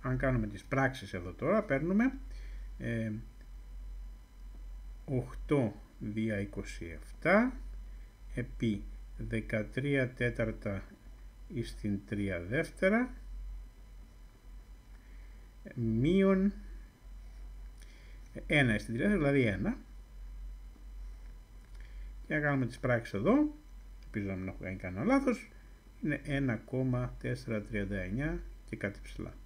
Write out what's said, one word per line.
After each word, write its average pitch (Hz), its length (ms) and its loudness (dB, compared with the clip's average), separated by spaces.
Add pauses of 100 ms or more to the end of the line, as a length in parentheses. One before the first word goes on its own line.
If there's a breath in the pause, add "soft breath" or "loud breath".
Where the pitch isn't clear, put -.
Αν 127 160 0
κάνουμε 123 300 4
τις 101 160 -8
πράξεις 131 500 2
εδώ 90 180 -4
τώρα, 175 320 4
παίρνουμε, 185 500 4 (640 loud breath)
ε, 113 340 0 (1900)
οκτώ 127 720 2 (240)
δια 110 400 0
είκοσι 101 460 -4
εφτά 185 680 4 (840 soft breath)
επί 113 480 0 (340)
δεκατρία 120 920 0
τέταρτα 110 760 0 (640)
εις 120 280 -4
την 101 320 0
τρία 98 340 0
δεύτερα, 175 720 2 (2500 soft breath)
μείον 190 760 6 (1900 loud breath)
ένα 135 280 6
εις 104 100 0
την 113 80 -4
τρία 127 140 2
δεύτερα, 165 240 6
δηλαδή 135 160 8
ένα. 107 300 2 (2500 soft breath)
Και 156 60 -2
να 151 60 4
κάνουμε 143 260 4
τις - 140 -6
πράξεις 120 340 2
εδώ, 240 420 6 (480)
ελπίζω 101 240 -2
να 95 80 0
μην 92 120 -4
έχω - 140 -6
κάνει 92 140 -4
κανένα 92 300 -4
λάθος, 254 440 4 (540 soft breath)
είναι 151 200 0
ένα 139 320 2
κόμμα 123 640 0
τέσσερα 120 420 -2
τριάντα 101 340 -2
εννιά 127 440 0 (300)
και - 60 -4
κάτι - 280 -4
ψηλά. - 300 -8 (120)